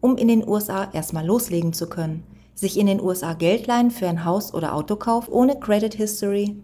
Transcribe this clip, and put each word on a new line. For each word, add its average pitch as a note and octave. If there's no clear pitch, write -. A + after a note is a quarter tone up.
um B3+
in A3+
den A3+
U G#3
S G#3
A F#3+
erstmal D#3
loslegen E3+
zu E3
können. D#3+
Sich G3
in G#3
den G3
U F#3
S F#3
A E3
Geld E3+
leihen A#3+
für A#3
ein E3+
Haus G#3
oder D#3+
Autokauf G#3+
ohne C4
Credit G#3+
History, G#3